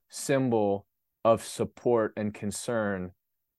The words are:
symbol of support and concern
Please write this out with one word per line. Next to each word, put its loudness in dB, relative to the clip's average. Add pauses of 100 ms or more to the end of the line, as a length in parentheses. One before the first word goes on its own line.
symbol 0 (400)
of 6
support 0
and -4
concern -4 (480)